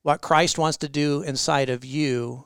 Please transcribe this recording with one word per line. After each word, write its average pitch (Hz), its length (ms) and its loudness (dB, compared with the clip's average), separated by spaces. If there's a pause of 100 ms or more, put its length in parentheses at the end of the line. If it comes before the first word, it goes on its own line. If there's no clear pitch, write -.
what 151 180 2
Christ 165 380 2
wants 156 200 0
to 151 100 -6
do 143 340 0
inside 139 480 0
of 127 140 -4
you 131 600 -4